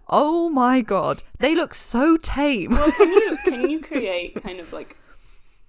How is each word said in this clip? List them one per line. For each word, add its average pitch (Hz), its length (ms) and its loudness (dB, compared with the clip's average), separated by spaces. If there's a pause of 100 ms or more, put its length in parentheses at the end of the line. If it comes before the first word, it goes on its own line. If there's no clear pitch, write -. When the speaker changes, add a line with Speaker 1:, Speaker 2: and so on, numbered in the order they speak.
Speaker 1:
oh 320 420 2
my 254 300 2
God, 156 420 -2 (160)
they 294 160 2
look 330 200 -2
so 294 420 2
tame. 269 560 -2
Speaker 2:
Well, 294 180 4
can 392 220 6
you, 403 280 2
Speaker 1:
<laughs> - 40 -8
Speaker 2:
can 269 260 -2
you 320 100 -4
create 202 640 -6
kind 185 160 -12
of, 165 140 -18
like, 151 240 -16 (720)